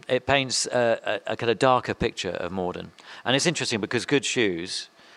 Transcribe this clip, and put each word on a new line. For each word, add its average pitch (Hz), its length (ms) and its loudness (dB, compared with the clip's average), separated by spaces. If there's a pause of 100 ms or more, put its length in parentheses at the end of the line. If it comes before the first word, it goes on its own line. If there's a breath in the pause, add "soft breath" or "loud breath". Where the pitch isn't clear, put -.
It 127 160 0
paints 135 440 0
a, 113 580 2
a, 104 60 -4
a 110 40 -2
kind 117 140 0
of 107 80 2
darker 127 360 4
picture 110 360 -4
of 87 220 -4
Morden. 90 400 -4 (320 loud breath)
And 120 100 2
it's 135 100 2
interesting 135 360 0
because 104 260 -2
Good 139 180 2
Shoes, 92 640 -2 (280 loud breath)